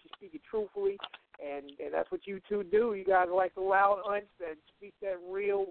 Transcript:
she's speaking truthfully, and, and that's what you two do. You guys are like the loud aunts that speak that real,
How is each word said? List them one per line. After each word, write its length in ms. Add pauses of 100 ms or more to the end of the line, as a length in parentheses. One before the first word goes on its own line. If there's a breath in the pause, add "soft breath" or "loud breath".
she's 140
speaking 240 (100)
truthfully, 480 (420 loud breath)
and, 380
and 160
that's 160
what 160
you 220
two 160
do. 300
You 100
guys 260
are 60
like 180
the 60
loud 440
aunts 220 (140)
that 160 (200)
speak 240
that 180 (120)
real, 400